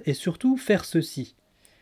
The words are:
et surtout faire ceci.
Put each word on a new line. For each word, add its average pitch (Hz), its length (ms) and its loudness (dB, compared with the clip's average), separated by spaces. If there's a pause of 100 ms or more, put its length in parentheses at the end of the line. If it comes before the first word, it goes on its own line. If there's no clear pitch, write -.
et 147 80 0
surtout 254 440 0
faire - 280 0
ceci. - 500 -2 (460)